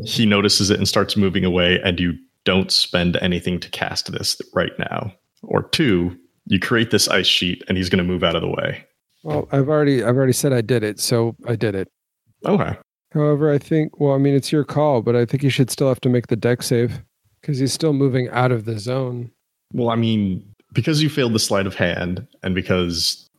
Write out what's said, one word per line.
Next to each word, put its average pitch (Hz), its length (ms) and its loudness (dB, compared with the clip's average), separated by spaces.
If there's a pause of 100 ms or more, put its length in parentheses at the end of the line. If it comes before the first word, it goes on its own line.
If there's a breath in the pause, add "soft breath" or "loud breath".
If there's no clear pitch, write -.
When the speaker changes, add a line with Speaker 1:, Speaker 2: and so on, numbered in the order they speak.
Speaker 1:
he 113 240 0
notices 101 420 2
it 101 80 4
and 98 100 0
starts 101 300 0
moving 98 260 0
away, 90 400 2
and 87 160 0
you 87 140 0 (320)
don't 95 260 2
spend - 460 0
anything 90 440 -2
to - 100 -16
cast - 400 -6
this - 280 -6 (140)
right 87 240 -2
now. - 340 -6 (300)
Or - 220 -2
two, 90 520 0 (300)
you 98 140 0
create 110 320 0
this 101 160 2
ice 92 200 0
sheet, - 400 -2
and 95 100 -2
he's 92 120 -2
gonna 92 140 4
move 90 200 -2
out 85 120 2
of 85 80 -2
the 90 60 -2
way. - 360 -6 (380)
Speaker 2:
Well, 151 280 -4
I've 139 180 2
already, 143 340 2
I've 120 140 2
already 131 160 4
said 139 200 0
I 123 80 2
did 110 220 0
it, 107 160 -4
so 117 360 0 (120)
I 117 80 -2
did 107 180 -2
it. 95 140 -6 (580)
Speaker 1:
Okay. 151 320 0 (360)
Speaker 2:
However, 147 380 2
I 143 60 4
think, 156 420 -2
well, 147 160 2
I - 20 0
mean, 139 160 2
it's 139 200 0
your 151 100 2
call, 147 380 0
but 120 160 2
I 120 80 2
think 135 180 -2
you 139 60 2
should 123 200 2
still 139 200 0
have 123 120 0
to 127 80 0
make 123 180 2
the 123 100 0
dex 120 300 0
save, 120 340 0 (420)
'cause 139 160 -4
he's 135 140 0
still 160 200 0
moving 131 360 0
out 123 240 2
of 113 100 -2
the 110 160 -4
zone. 123 500 -6 (440)
Speaker 1:
Well, 117 160 0
I 117 80 2
mean, 110 460 2 (300)
because 151 300 0
you 151 60 2
failed 127 240 0
the 110 60 2
sleight 98 280 0
of 95 80 -8
hand, 90 500 -2 (160)
and 92 140 -2
because 87 720 -2 (120)